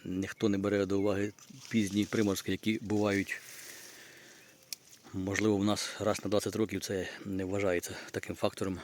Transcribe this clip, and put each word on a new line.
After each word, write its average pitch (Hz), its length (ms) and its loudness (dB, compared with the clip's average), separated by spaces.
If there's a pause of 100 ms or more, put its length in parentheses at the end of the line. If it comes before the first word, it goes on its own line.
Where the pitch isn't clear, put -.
ніхто 95 440 0
не 101 100 4
бере 101 280 4
до 98 140 2
уваги 101 320 2 (380)
пізні 101 340 2
приморозки, 101 480 2
які 107 300 0
бувають. 101 580 0 (1700)
Можливо, 98 440 2
в 98 80 4
нас 104 360 0
раз 101 240 0
на 98 60 -4
двадцять 104 260 2
років 98 240 0
це 92 280 -2 (160)
не 95 200 -4
вважається 92 520 0 (140)
таким - 260 -6
фактором 95 480 -2